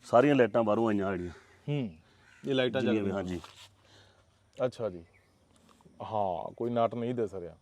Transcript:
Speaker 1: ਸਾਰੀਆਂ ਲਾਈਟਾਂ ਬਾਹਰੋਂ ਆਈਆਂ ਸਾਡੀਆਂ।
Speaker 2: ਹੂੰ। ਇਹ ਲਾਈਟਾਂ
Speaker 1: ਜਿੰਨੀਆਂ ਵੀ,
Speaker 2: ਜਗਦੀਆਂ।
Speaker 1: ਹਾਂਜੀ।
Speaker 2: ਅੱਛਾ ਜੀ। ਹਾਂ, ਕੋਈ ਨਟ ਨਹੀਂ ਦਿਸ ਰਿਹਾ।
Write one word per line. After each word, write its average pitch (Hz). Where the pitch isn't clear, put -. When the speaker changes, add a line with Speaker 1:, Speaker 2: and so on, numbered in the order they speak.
Speaker 1:
ਸਾਰੀਆਂ 135
ਲਾਈਟਾਂ 117
ਬਾਹਰੋਂ 110
ਆਈਆਂ 101
ਸਾਡੀਆਂ। 90
Speaker 2:
ਹੂੰ। 139
ਇਹ 139
ਲਾਈਟਾਂ 127
Speaker 1:
ਜਿੰਨੀਆਂ 110
ਵੀ, 98
Speaker 2:
ਜਗਦੀਆਂ। 95
Speaker 1:
ਹਾਂਜੀ। 90
Speaker 2:
ਅੱਛਾ 117
ਜੀ। 87
ਹਾਂ, 101
ਕੋਈ 117
ਨਟ 117
ਨਹੀਂ 120
ਦਿਸ 110
ਰਿਹਾ। 85